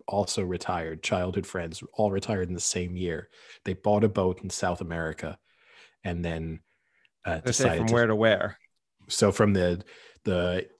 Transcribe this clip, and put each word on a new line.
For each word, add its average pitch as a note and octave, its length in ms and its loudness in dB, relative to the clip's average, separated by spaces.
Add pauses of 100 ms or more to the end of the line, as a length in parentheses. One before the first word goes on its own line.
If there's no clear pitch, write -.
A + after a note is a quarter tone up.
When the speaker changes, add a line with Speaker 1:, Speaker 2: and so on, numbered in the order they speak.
Speaker 1:
also G2+ 340 0
retired, E2+ 580 -4
childhood F#2 460 -2
friends, E2+ 340 -6 (120)
all G#2+ 180 2
retired G2 380 -2
in F2+ 60 -4
the E2+ 40 -4
same F2+ 380 -2
year. F2 320 -4 (340)
They F#2+ 100 -2
bought G#2 300 4
a A2 60 6
boat F#2 340 0
in F#2+ 60 -6
South F2+ 320 -2
America E2 560 -6 (680)
and F2 220 -4
then, D#2+ 340 -4 (680)
uh, E2 200 -2
Speaker 2:
Let's B2 120 0
say C3+ 80 2
Speaker 1:
decided E2+ 120 -2
Speaker 2:
from A2+ 100 0
Speaker 1:
to A2+ 60 2
Speaker 2:
where A#2 140 4
to A2 100 2
where? G#2 400 2 (500)
Speaker 1:
So - 240 4
from G#2 220 4
the, F2+ 280 2 (440)
the F2+ 420 0 (120)